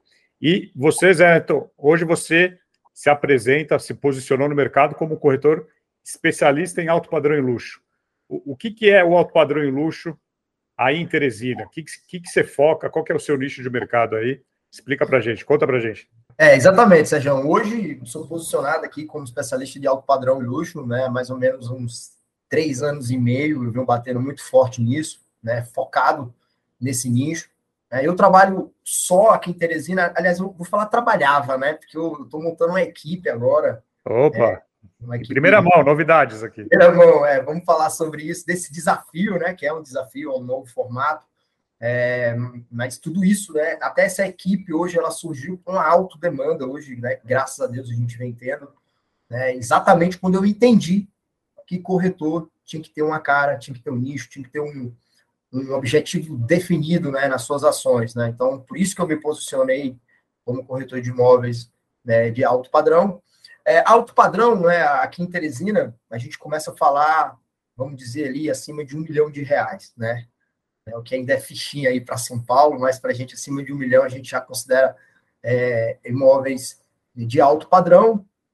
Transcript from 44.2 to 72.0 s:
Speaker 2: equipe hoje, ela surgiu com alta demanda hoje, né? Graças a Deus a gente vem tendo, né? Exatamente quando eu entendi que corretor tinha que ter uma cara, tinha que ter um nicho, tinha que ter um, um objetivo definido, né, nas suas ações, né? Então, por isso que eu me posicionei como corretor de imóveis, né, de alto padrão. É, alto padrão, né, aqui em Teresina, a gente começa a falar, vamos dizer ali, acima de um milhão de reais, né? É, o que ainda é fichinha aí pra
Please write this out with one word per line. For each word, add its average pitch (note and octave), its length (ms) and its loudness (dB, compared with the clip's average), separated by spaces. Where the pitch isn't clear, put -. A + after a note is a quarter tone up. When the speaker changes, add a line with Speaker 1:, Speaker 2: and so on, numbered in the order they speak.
Speaker 2:
equipe F#3 480 -6
hoje, E3 240 -2
ela D#3+ 140 0
surgiu E3 520 -10
com F#3 140 -4
alta F3 400 2
demanda D3 480 -4
hoje, C#3 300 -12
né? A#2+ 280 -8
Graças C3 360 -2
a C3 80 -4
Deus A#2+ 240 -10
a - 20 -8
gente A#2+ 240 -4
vem B2 160 -10
tendo, C3 380 -12
né? B2+ 240 -4
Exatamente E3 640 2
quando F#3 180 0
eu F#3+ 100 2
entendi G#3 600 4
que F3 100 -6
corretor F3 720 -2
tinha D#3 180 -14
que - 80 -18
ter D3+ 140 -6
uma D#3 160 -2
cara, C#3+ 380 0
tinha - 180 -16
que - 60 -20
ter D3 100 -12
um B2 60 -6
nicho, C3+ 320 -8
tinha C#3 140 -18
que B2+ 60 -20
ter D3+ 120 -8
um, C#3 340 -12
um C3+ 220 -8
objetivo D3+ 640 -4
definido, D3+ 760 -2
né, C3+ 160 -2
nas C3 140 -4
suas C#3+ 240 -4
ações, B2 500 0
né? A#2 140 -4
Então, B2+ 320 -4
por - 160 -16
isso F#3 180 -2
que F3+ 60 -4
eu - 60 -2
me D#3 100 -2
posicionei C3+ 800 -4
como B2+ 200 -8
corretor C3 360 -10
de A#2+ 80 -6
imóveis, B2 600 2
né, A#2 260 2
de B2+ 140 -2
alto B2+ 260 0
padrão. E3 500 2
É, E3 200 4
alto A#3 300 4
padrão, G#3 460 4
né, E3+ 200 4
aqui C#3 400 -2
em F3 80 -6
Teresina, D#3 640 -4
a A#2 80 -12
gente C3+ 220 -12
começa D3+ 320 -10
a - 60 -16
falar, D3+ 600 2
vamos C#3 220 -10
dizer C3 320 -8
ali, D3 200 -6
acima D3 360 -8
de C3+ 100 -14
um D#3 60 -6
milhão D3+ 280 -2
de C#3+ 140 -12
reais, C3 540 -4
né? A#2 280 -6
É, A#2 80 -14
o A#2 60 -12
que A#2 140 -10
ainda C3 180 -2
é B2+ 60 0
fichinha C#3 500 -6
aí B2+ 100 0
pra B2 160 -10